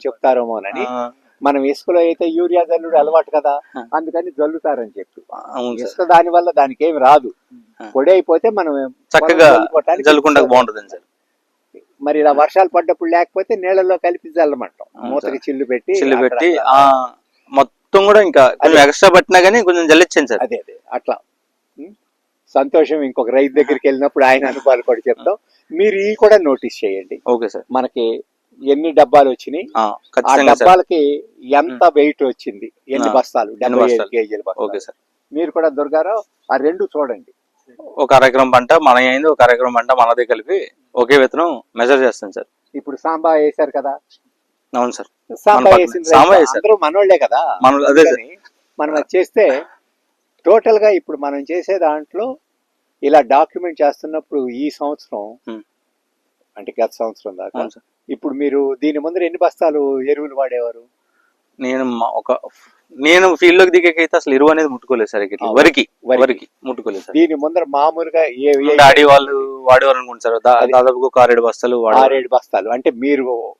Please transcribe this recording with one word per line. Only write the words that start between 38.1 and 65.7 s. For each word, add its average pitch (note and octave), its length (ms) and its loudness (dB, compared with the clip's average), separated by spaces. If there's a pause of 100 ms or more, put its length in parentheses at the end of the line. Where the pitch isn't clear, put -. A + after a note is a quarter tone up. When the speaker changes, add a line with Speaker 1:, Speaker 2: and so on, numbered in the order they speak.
Speaker 2:
అర C3 100 6
ఎకరం C3 260 2
పంట B2+ 240 2
మన D3 220 4
అయింది, C3 320 0
ఒక C#3+ 140 2
అర B2 120 6
ఎకరం B2 200 -2
పంట A#2+ 180 0
మనదే A#2+ 340 2
కలిపి B2 460 -2 (240)
ఒకే B2 220 4
విత్తనం C#3 440 0 (140)
మెజర్ B2 240 2
చేస్తాను A2 320 -2
సార్. - 140 -14 (300)
Speaker 1:
ఇప్పుడు C#3 220 -14
సాంబా D#3+ 360 -2
వేశారు D3+ 380 -2
కదా. C#3 280 -8 (800)
Speaker 2:
అవును B2 140 -2
సార్. - 440 -18
Speaker 1:
సాంబా G#3 240 2
Speaker 2:
మన B2+ 60 2
పక్కన - 160 6
Speaker 1:
వేసిన F3 220 -4
Speaker 2:
సాంబా D#3 260 4
Speaker 1:
రైతు F#3+ 100 6
Speaker 2:
వేశారు. D3 180 0
Speaker 1:
అందరూ G#3 240 2
మనోళ్లే F#3 360 2
కదా. C3+ 460 -2
Speaker 2:
మన-, C#3+ 260 2
అదే D3 140 6
సార్. D3 40 4
Speaker 1:
అందుకని B2+ 300 -4 (420)
మనం D#3 160 -6
అది D3+ 220 -4
చేస్తే E3 460 0 (800)
టోటల్ G#3+ 320 2
గా G#3+ 120 2
ఇప్పుడు E3 280 -4
మనం C#3+ 340 -8
చేసే F3+ 260 -4
దాంట్లో E3+ 600 -6 (680)
ఇలా C#3+ 180 2
డాక్యుమెంట్ D#3 600 -2
చేస్తున్నప్పుడు D3 680 -6
ఈ C3+ 200 -8
సంవత్సరం, C#3+ 500 -10
Speaker 2:
ఉం. A2 440 -16 (920)
Speaker 1:
అంటే G2+ 160 -16 (100)
గత A2 100 -2
సంవత్సరం G#2+ 440 -12
దాకా, F#2+ 220 -12
Speaker 2:
అవును C3 100 -10
సార్. - 420 -20
Speaker 1:
ఇప్పుడు C3+ 220 -10
మీరు C#3 500 -4
దీని D3+ 160 -4
ముందర F3 240 -6
ఎన్ని E3+ 180 -6
బస్తాలు D3 600 -4
ఎరువులు C#3+ 340 -6
వాడేవారు? A#2+ 480 -8 (760)
Speaker 2:
నేను C3 240 -6
మా-, A#2+ 260 -4
ఒక, A2+ 220 -6 (600)
నేను E3+ 440 2
ఫీల్డ్ F3 220 4
లోకి F#3 140 4
దిగేకైతే E3+ 460 0
అసలు D3 160 -4
ఎరువు C#3+ 160 4
అనేది D#3 200 0
ముట్టుకోలేదు A#2+ 400 -6
సార్. G#2 140 -6
ఇట్లా G2+ 240 -8
Speaker 1:
అవును. A2+ 140 2
Speaker 2:
వరికి, D#3 260 2 (180)